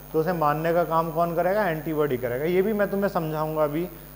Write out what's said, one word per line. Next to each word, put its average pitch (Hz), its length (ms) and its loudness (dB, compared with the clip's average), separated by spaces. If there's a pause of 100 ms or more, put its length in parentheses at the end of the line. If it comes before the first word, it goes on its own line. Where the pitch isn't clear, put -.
(140)
तो 156 60 2
उसे 160 140 0
मारने 156 400 2
का 170 100 4
काम 165 280 0
कौन 170 240 0
करेगा? 180 280 2
एंटीबॉडी 156 540 0
करेगा। 123 280 -2
ये 180 160 2
भी 214 120 2
मैं 202 180 0
तुम्हें 196 180 0
समझाऊंगा 156 540 -2
अभी। 156 240 0 (280)